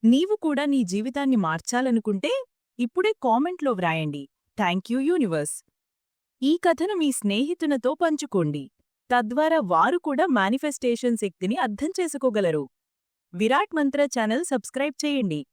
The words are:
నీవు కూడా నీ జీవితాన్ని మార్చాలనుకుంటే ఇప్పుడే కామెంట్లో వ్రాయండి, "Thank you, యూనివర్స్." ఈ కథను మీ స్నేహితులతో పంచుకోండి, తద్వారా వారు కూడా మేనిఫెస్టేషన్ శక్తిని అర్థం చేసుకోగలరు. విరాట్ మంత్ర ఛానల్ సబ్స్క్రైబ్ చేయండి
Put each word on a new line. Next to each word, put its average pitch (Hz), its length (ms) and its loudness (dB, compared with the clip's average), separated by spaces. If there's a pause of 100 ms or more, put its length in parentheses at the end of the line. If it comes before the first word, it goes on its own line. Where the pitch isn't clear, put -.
నీవు 302 320 4
కూడా 294 300 0
నీ 277 180 2
జీవితాన్ని 247 520 -2
మార్చాలనుకుంటే 226 1080 0 (360)
ఇప్పుడే 370 340 0 (100)
కామెంట్లో 277 480 2
వ్రాయండి, 160 580 -2 (280)
"Thank 185 340 0
you, 247 80 0
యూనివర్స్." 240 640 -2 (800)
ఈ 294 160 2
కథను 359 380 0
మీ 302 160 0
స్నేహితులతో 269 840 -2
పంచుకోండి, 196 760 -2 (380)
తద్వారా 247 540 2
వారు 180 340 2
కూడా 302 280 0
మేనిఫెస్టేషన్ 240 920 0
శక్తిని 196 380 -4
అర్థం 233 360 -4 (100)
చేసుకోగలరు. 202 680 0 (640)
విరాట్ 254 420 0
మంత్ర 285 280 2
ఛానల్ 247 420 0
సబ్స్క్రైబ్ 269 600 -4
చేయండి 202 480 0